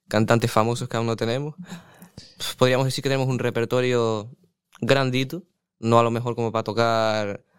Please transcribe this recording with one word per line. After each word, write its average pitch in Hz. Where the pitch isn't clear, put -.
cantantes 113
famosos 120
que 120
aún 113
no 113
tenemos. 127
Podríamos 127
decir 131
que 139
tenemos 135
un 127
repertorio 117
grandito, 131
no 113
a 117
lo 117
mejor 117
como 117
para 110
tocar, 110